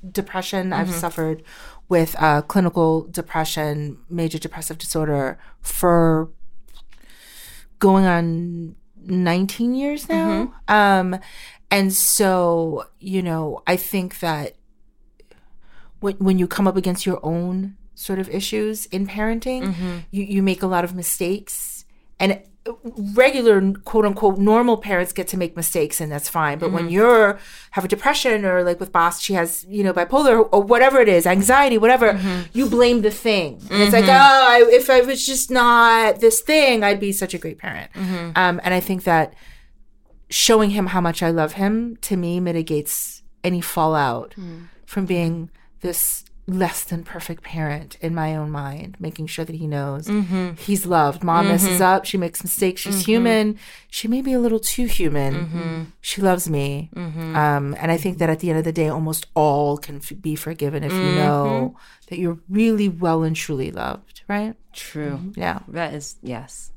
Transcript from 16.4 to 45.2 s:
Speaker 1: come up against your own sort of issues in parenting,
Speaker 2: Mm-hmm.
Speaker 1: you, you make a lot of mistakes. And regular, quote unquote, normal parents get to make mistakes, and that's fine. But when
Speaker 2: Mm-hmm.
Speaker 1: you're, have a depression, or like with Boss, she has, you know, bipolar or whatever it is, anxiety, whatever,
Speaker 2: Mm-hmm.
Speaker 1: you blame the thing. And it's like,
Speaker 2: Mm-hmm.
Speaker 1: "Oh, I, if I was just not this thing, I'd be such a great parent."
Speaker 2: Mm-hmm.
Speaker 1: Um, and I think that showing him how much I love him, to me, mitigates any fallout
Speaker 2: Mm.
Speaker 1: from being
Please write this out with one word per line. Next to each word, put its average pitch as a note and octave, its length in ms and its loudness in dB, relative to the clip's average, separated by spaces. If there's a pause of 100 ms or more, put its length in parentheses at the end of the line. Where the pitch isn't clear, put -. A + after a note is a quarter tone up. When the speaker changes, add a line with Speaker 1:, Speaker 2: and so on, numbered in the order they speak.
Speaker 1:
come G3 220 0
up F#3 80 0
against F#3 300 -2
your F#3 180 -2
own F3+ 520 -4 (180)
sort - 240 -6
of F#3+ 120 -6
issues G#3+ 560 -4
in G3 200 -4
parenting, A3 560 -4 (120)
Speaker 2:
Mm-hmm. F3 220 -6 (140)
Speaker 1:
you, G3 140 -4
you G3 180 0
make F#3 200 0
a G3 40 -2
lot F3+ 180 0
of F3+ 100 -8
mistakes. - 880 -6 (340)
And G3 220 0 (680)
regular, A3+ 640 4 (120)
quote G#3+ 200 2
unquote, G3 340 2
normal A3 380 4
parents F#3 360 -2
get F#3 160 -8
to - 80 -6
make E3+ 200 -4
mistakes, D#3+ 440 -2
and D3+ 120 -6
that's D3 160 -8
fine. D#3 300 -2
But E3+ 140 -2
when E3+ 120 -2
Speaker 2:
Mm-hmm. E3+ 80 -4
Speaker 1:
you're, G#3+ 460 6 (340)
have F#3+ 120 -4
a F#3 40 -6
depression, A3 560 0
or F3+ 200 2
like F3 160 0
with F#3 120 -10
Boss, E3+ 280 2
she - 140 -4
has, E3+ 340 -2
you G3+ 140 -4
know, F#3+ 100 2
bipolar A3+ 600 4
or G3+ 100 4
whatever B3 380 6
it A3+ 80 6
is, F3 180 4
anxiety, A3+ 520 4
whatever, A#3 360 6
Speaker 2:
Mm-hmm. F#3 280 -4 (100)
Speaker 1:
you B3 160 0
blame A#3+ 340 4
the G#3 80 2
thing. G3 500 -2 (100)
And G3+ 120 2
it's G#3 100 4
like, A3+ 120 6
Speaker 2:
Mm-hmm. F#3+ 80 6
Speaker 1:
"Oh, C4+ 360 8
I, A#3+ 220 8
if B3+ 200 6
I B3+ 120 8
was C4 220 -2
just C4 260 -4
not A#3 720 4
this A3+ 200 4
thing, C#4 440 4
I'd G3+ 160 2
be G3+ 120 -2
such G3 220 -6
a G#3 40 -8
great D#3 200 -12
parent." - 360 -14
Speaker 2:
Mm-hmm. F3+ 420 -6
Speaker 1:
Um, F3 280 2
and F3+ 100 0
I F3+ 60 2
think F#3 240 -4
that E3 300 2 (960)
showing A3 400 4
him G3+ 160 -2
how F3+ 140 -2
much E3+ 220 -2
I E3 80 0
love D#3 240 0
him, A3 480 -2
to G3 140 -4
me, F3 240 -2
mitigates D#3+ 840 -4 (220)
any F3 160 0
fallout D3+ 800 -2
Speaker 2:
Mm. E3+ 300 -16 (180)
Speaker 1:
from G3 180 -4
being E3+ 460 -2 (300)